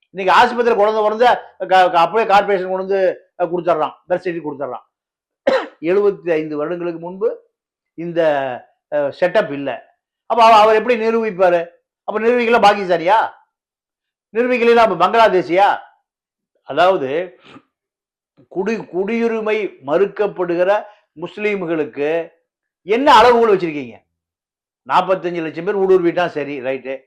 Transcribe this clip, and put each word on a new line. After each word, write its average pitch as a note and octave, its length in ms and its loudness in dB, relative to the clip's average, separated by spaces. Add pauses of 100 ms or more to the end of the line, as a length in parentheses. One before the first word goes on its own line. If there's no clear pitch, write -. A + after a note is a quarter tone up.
(120)
இன்னைக்கு F#3 320 2
ஆஸ்பத்திரி A#3 340 0
குழந்தை G#3+ 260 0
பிறந்த A3 560 0
க-, F#3+ 80 -10
க-, F3+ 320 2
அப்பவே F3+ 280 0
கார்பரேஷன் F#3+ 440 0
கொண்டு F#3+ 160 -6
வந்து, F#3+ 540 -2
அ, F3 60 -2
கொடுத்துட்றான், D#3+ 460 -2 (160)
பர்த் F3 180 -4
சர்டிஃபிகேட் E3+ 180 -6
கொடுத்துட்றான். C3 400 -10 (960)
எழுபத்தி F3 500 0
ஐந்து D#3 260 -4
வருடங்களுக்கு E3+ 440 -6
முன்பு F#3+ 500 -8 (440)
இந்த, E3+ 280 -4 (720)
அ, D3 280 -2
செட்டப் F3+ 320 0
இல்ல. C#3 460 -10 (280)
அப்ப A#3 180 2
அவ-, A3+ 160 8
அவர் A3 140 4
எப்படி A3 340 0
நிரூபிப்பாரு? F#3 580 0 (360)
அப்ப G#3+ 180 -6
நிரூபிக்கல A3+ 520 2
பாகிஸ்தானியா, F3+ 440 0 (1200)
நிரூபிக்கலைன்னா A#3 400 2
அப்ப F#3+ 320 2
பங்களாதேசியா? F#3+ 720 2 (840)
அதாவது E3 800 -2 (1160)
குடி-, G3 400 -4
குடியுரிமை G#3+ 800 -2 (120)
மறுக்கப்படுகிற F3+ 960 0 (380)
முஸ்லீம்களுக்கு E3 1160 -4 (460)
என்ன B3+ 320 2
அளவுகோல் A#3 420 6
வச்சிருக்கீங்க? D3 380 -6 (960)
நாற்பத்தஞ்சு F3 540 0
லட்சம் D#3+ 220 -8
பேர் G3+ 140 -4
ஊடுருவிட்டா F3+ 480 2
சரி, C#3+ 340 -8
ரைட்டு. C3 460 -6